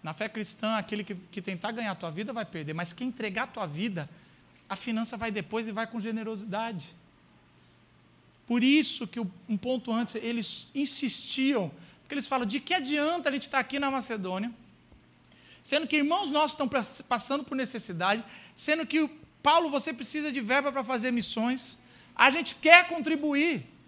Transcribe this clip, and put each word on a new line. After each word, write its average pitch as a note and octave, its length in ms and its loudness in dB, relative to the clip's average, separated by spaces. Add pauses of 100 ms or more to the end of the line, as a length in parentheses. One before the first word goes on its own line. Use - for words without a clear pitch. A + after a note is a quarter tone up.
Na D#3+ 120 -8
fé G#3+ 160 -4
cristã, A3 460 -4
aquele G#3 280 -4
que, G3+ 120 -8
que F#3 260 -12
tentar F#3+ 300 -6
ganhar A3 200 -4
a F3+ 40 -4
tua E3 160 -8
vida G#3+ 200 -6
vai G#3+ 140 -6
perder, D#3 280 -8
mas F3 200 -6
quem B3+ 140 -6
entregar A3 360 -4
a C4+ 40 -4
tua G#3+ 180 -6
vida, E3 420 -4 (640)
a G3 60 -4
finança A3+ 420 -4
vai A3+ 140 -4
depois G#3+ 360 -4
e A3+ 40 -6
vai A3 160 -4
com A3+ 120 -6
generosidade. A3 960 -6 (1500)
Por A#3+ 180 2
isso C#4 440 4
que - 120 -8
o, F#3+ 120 -4 (180)
um G#3 80 0
ponto B3 340 -2
antes, A3+ 220 -2
eles A3+ 600 -4
insistiam, C4 960 0 (300)
porque - 120 -12
eles C#4+ 140 -2
falam, B3 180 0
"De G#3+ 140 -2
que - 160 -2
adianta D4+ 520 0
a C#4 40 2
gente - 180 -4
tá C#4 80 0
aqui C4 220 0
na C#4 100 2
Macedônia, A3 640 -4 (1080)
sendo D4+ 240 0
que D4+ 80 0
irmãos D4+ 340 2
nossos D4 220 4
estão C#4 160 -2
pra, B3 180 0 (240)
passando C4+ 340 0
por C4 140 -6
necessidade, G#3+ 680 -2 (320)
sendo D#4 300 0
que, D#4 160 2
o D4+ 80 2 (320)
Paulo, D#4+ 300 6
você C#4+ 200 0
precisa C#4+ 400 -4
de C4+ 80 -2
verba C4+ 320 2
pra C4 120 -2
fazer B3 260 -2
missões, A#3+ 680 -2 (360)
a B3 140 8
gente D#4 240 0
quer F4 340 10
contribuir D4+ 800 0 (220)